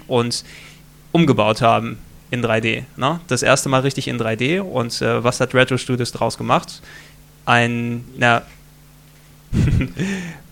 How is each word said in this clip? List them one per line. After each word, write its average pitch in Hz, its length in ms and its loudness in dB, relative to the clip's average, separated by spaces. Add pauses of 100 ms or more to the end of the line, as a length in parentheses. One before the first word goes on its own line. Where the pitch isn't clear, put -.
und 120 380 -2 (680)
umgebaut 110 500 4
haben 113 380 2 (320)
in 123 120 -4
drei 113 180 0
D, 113 240 -4 (120)
ne? 156 300 -2
Das 127 160 -2
erste 135 280 4
Mal 131 100 4
richtig 135 260 -2
in 123 120 -4
drei 110 180 -2
D. 143 240 0
Und, 131 420 -4
äh, 117 220 0
was 120 160 0
hat 127 140 -2
Retro 127 240 4
Studios 123 340 -4
draus 117 260 -2
gemacht? 123 440 -2 (640)
Ein, 120 580 0 (120)
na, 120 260 2 (1080)
<laughs> - 120 0 (880)